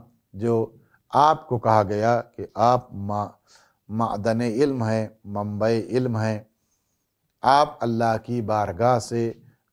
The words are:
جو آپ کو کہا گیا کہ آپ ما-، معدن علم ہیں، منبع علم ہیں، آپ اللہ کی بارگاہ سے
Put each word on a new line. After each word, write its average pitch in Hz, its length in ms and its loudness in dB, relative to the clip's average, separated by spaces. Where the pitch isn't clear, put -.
جو 113 320 0
آپ 151 380 2
کو 123 100 -2
کہا 110 320 4
گیا 113 320 0
کہ 98 180 -12
آپ 120 400 2
ما-، 101 380 -6
معدن 113 520 -2
علم 123 420 0
ہیں، 110 240 -2
منبع 104 440 -4
علم 113 500 0
ہیں، 110 220 -2
آپ 143 380 4
اللہ 113 440 0
کی 120 180 -4
بارگاہ 110 580 0
سے 117 340 -4